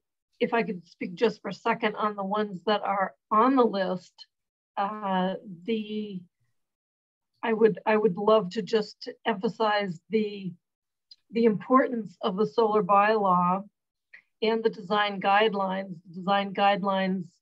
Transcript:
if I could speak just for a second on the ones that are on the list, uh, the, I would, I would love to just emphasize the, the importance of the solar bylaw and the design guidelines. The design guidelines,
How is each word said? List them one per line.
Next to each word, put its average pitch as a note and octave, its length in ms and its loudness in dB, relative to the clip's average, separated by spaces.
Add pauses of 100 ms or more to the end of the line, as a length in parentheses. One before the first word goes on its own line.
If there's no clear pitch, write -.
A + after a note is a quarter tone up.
(400)
if A#3+ 140 0
I A3+ 80 2
could F3+ 260 -8
speak G3+ 260 -12
just A3 280 0
for G#3+ 60 -10
a F#3 60 -8
second A3 420 -2
on G#3 200 -4
the G3 80 -6
ones G#3 400 -4
that G#3 160 0
are G3 340 -2 (160)
on A#3+ 260 4
the B3 80 6
list, F#3 500 -2 (640)
uh, G3 560 -2 (320)
the, G#3+ 560 -6 (1200)
I A#3 100 -2
would, G#3+ 320 4
I G#3+ 140 2
would G#3+ 180 0
love G#3 360 2
to A3+ 100 -4
just G#3+ 480 -4 (160)
emphasize G#3 840 -2
the, G#3 420 -4 (800)
the A3+ 140 2
importance A#3 800 0
of G3 140 -2
the G#3+ 100 2
solar G#3+ 360 2
bylaw G3 840 4 (760)
and A3+ 200 0
the A3+ 80 0
design G3+ 520 -2
guidelines. G3 720 0 (140)
The E3 80 -20
design G3 360 -2
guidelines, F#3+ 720 0 (180)